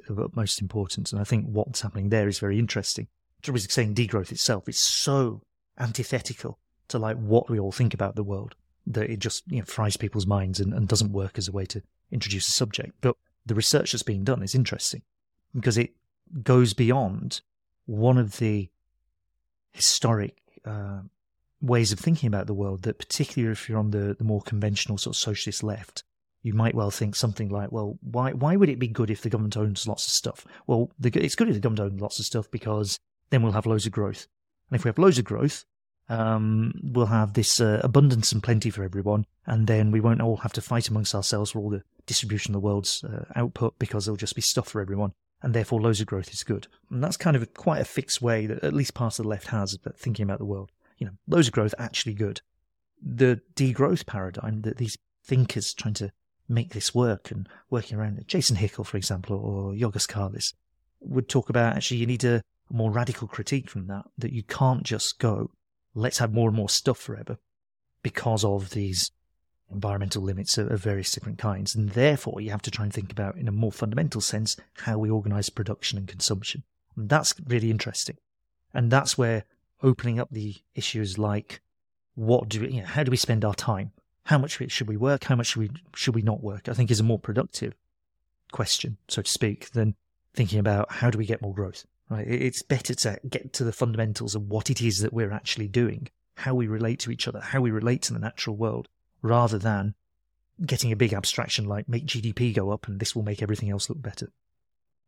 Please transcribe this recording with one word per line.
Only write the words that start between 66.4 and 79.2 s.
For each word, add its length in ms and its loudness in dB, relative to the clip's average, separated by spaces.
and 60 2
more 140 0
stuff 300 0
forever," 400 -10
because 420 0
of 240 0
these 420 -2
environmental 500 -2
limits 380 -2
of, 100 0
of 140 0
various 280 -2
different 280 -6
kinds. 340 -2
And 160 0
therefore, 520 2
you 100 -6
have 100 -4
to 100 -8
try 140 -4
and 80 -2
think 180 -6
about, 260 -4
in 100 -4
a 40 0
more 200 2
fundamental 500 -2
sense, 340 -2
how 240 -2
we 100 2
organise 400 0
production 480 -4
and 100 -6
consumption. 540 -4
And 140 -4
that's 240 2
really 240 2
interesting. 460 -4
And 200 2
that's 260 4
where 280 2